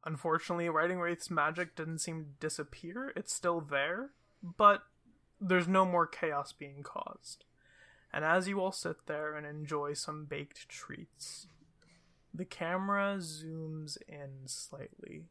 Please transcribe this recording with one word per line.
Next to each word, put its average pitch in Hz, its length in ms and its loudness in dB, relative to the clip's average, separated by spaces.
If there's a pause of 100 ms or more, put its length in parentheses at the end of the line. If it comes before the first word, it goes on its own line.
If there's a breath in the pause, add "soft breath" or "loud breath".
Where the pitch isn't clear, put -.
Unfortunately, 170 640 0
Writing 170 300 2
Wraith's 170 320 -2
magic 160 460 0
didn't 160 240 -4
seem 160 240 -6
to 147 60 -14 (100)
disappear. 226 760 -6
It's - 180 -6
still 170 280 2
there, 156 500 0 (320)
but 202 400 8 (580)
there's 180 280 6
no 190 160 10
more 175 240 6
chaos 143 440 -2
being 143 300 -14
caused. - 640 -10 (680 soft breath)
And 147 120 -2
as 180 240 4
you 196 120 0
all 185 120 0
sit - 340 -6
there 151 300 -4
and 151 100 -8
enjoy 147 460 -4
some 151 320 -6
baked 147 440 -10
treats, - 760 -14 (880 soft breath)
the 170 100 -4
camera 196 760 0
zooms 156 800 -8 (100)
in 135 380 -14
slightly - 840 -12